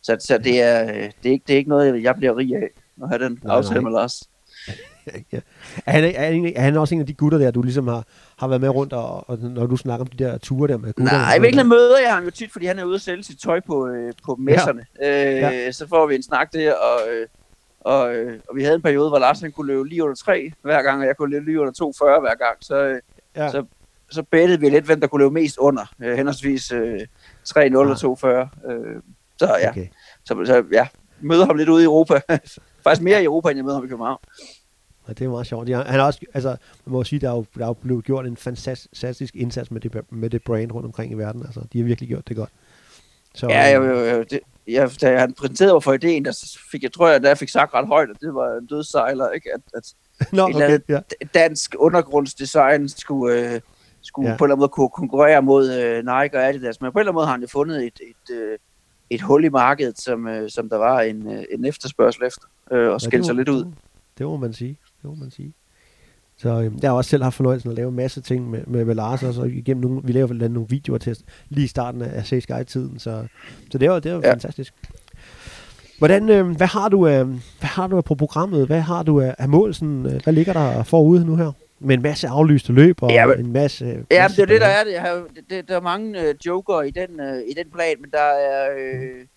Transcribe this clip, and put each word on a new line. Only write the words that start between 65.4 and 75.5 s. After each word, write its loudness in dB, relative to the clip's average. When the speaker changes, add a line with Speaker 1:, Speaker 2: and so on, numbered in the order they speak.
Speaker 2:
Så, -4
øhm, -2
jeg 2
har 2
også -2
selv 2
haft -2
fornøjelsen -2
at -8
lave -4
en -6
masse -4
ting -6
med, -8
med, -2
med 0
Lars, -4
og -4
så -6
igennem -4
nogle, -2
vi -4
laver 2
blandt -4
andet -2
nogle -4
videoer -4
til -6
lige -2
i -2
starten -6
af, -8
af -8
Sage -2
Guide-tiden, -8
så, -10
så -4
det 4
var, 2
det -6
var -6
Speaker 1:
Ja. 8
Speaker 2:
fantastisk. -6